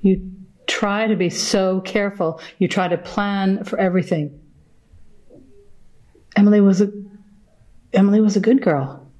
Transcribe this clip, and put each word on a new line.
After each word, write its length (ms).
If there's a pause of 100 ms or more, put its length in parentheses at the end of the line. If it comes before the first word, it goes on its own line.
You 300 (360)
try 400
to 80
be 140
so 520
careful. 600 (180)
You 80
try 220
to 80
plan 680
for 160
everything. 600 (2000)
Emily 260
was 200
a, 100 (1000)
Emily 280
was 140
a 40
good 220
girl. 480 (100)